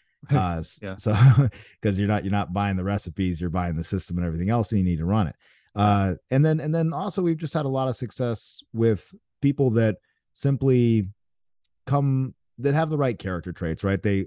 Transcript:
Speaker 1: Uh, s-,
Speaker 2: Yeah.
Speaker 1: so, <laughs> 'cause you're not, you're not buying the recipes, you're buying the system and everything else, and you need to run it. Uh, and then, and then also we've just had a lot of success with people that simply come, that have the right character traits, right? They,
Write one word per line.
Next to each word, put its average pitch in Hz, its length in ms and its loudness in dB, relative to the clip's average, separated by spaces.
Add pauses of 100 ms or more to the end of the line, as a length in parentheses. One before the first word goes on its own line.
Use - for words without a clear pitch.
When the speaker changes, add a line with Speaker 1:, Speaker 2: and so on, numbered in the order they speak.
(320)
Speaker 1:
Uh, 90 280 0
s-, - 220 -12
Speaker 2:
Yeah. 95 140 -10
Speaker 1:
so, 104 180 -2
<laughs> 127 360 8 (340)
'cause 101 160 2
you're 101 80 2
not, 104 160 0
you're 95 80 -2
not 101 200 -2
buying 98 260 0
the 90 60 -4
recipes, 92 560 -2
you're 85 120 -4
buying 87 240 -2
the 82 80 -4
system 90 340 -6
and 87 80 -2
everything 85 240 -2
else, 117 220 0
and 107 80 0
you 92 60 2
need 87 120 0
to 80 80 -4
run 98 220 0
it. - 80 -8 (400)
Uh, 101 400 2 (160)
and 135 120 2
then, 156 160 2
and 151 140 -4
then 165 200 -2
also 185 280 -6
we've 170 160 -2
just 156 160 -10
had 151 120 -4
a 135 40 -2
lot 131 180 -2
of 127 80 -2
success - 640 -6 (120)
with 113 400 0 (280)
people 139 300 2
that 110 260 2 (360)
simply 123 760 2 (760)
come, 139 480 0 (240)
that 139 160 -2
have 160 160 0
the 156 80 -2
right 127 220 -2
character 90 340 -6
traits, 80 300 -4
right? 98 180 0
They, 98 260 0